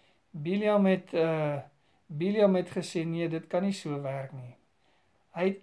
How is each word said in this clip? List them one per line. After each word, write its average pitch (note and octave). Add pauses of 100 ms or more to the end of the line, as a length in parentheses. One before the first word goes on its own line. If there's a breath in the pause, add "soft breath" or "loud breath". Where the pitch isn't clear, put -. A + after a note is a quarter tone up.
(300)
Biliam G3+
het, F#3
eh, D#3 (460)
Biliam F#3+
het F3+
gesê, E3+
"Nee, E3
dit D#3+
kan F3+
nie G3
so D3
werk C3+
nie." B2 (760)
Hy E3+
het, G3